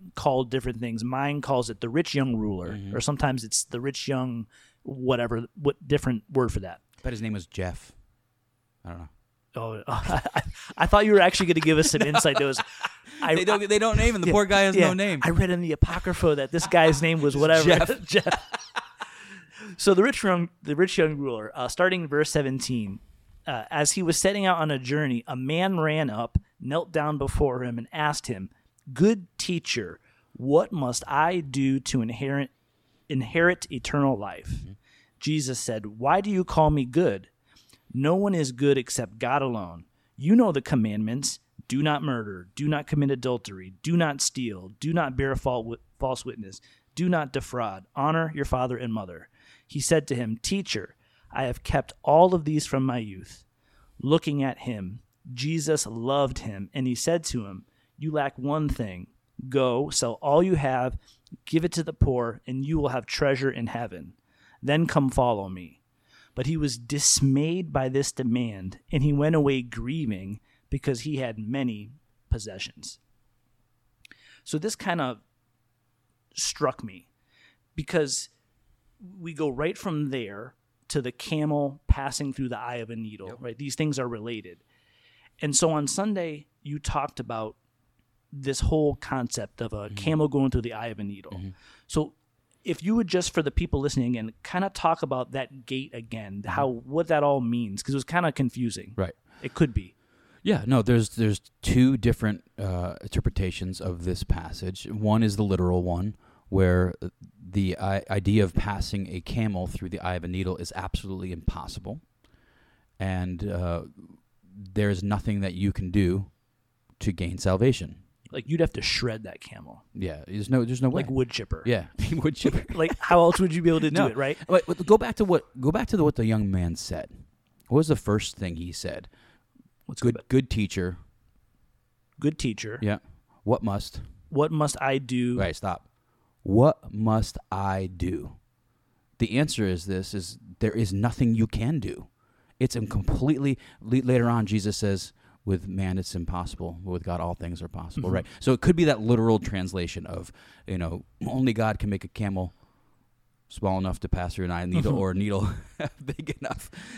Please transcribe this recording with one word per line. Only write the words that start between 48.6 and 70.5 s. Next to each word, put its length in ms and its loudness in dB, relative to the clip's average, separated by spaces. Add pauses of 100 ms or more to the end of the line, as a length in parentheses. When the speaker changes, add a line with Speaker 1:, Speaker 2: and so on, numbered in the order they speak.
Speaker 1:
and 160 -4
mother." 360 -8 (380)
He 140 -6
said 280 4
to 60 -2
him, 280 -2
"Teacher, 540 -4 (340)
I 140 -2
have 180 -4
kept 400 -2
all 320 8
of 100 0
these 220 0
from 180 0
my 140 0
youth." 460 -12 (580)
Looking 400 2
at 180 -4
him, 400 -8 (320)
Jesus 540 -2
loved 540 -2
him, 340 -8
and 120 -2
he 80 0
said 300 0
to 220 -6
him, 180 -14 (320)
"You 160 -6
lack 260 -2
one 300 0
thing. 380 -6 (420)
Go, 420 2
sell 300 -2
all 220 6
you 140 2
have, 420 0 (480)
give 180 2
it 80 -4
to 100 -2
the 120 -8
poor, 520 0
and 200 -6
you 120 0
will 100 2
have 180 -4
treasure 440 0
in 180 -4
heaven. 440 -10 (500)
Then 240 2
come 220 2
follow 400 0
me." 320 -14 (540)
But 120 -4
he 120 0
was 200 0
dismayed 960 2
by 160 0
this 220 0
demand, 680 -4 (120)
and 120 2
he 100 4
went 240 4
away 260 4
grieving 800 -6 (300)